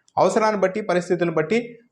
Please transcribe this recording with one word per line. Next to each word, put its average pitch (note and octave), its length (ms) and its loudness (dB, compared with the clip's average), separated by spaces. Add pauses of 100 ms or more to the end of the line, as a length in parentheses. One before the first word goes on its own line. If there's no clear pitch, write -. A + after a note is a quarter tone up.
(180)
అవసరాన్ని G#3 440 2
బట్టి, F#3 200 0
పరిస్థితులను F3 520 -2
బట్టి G#3 440 -2 (140)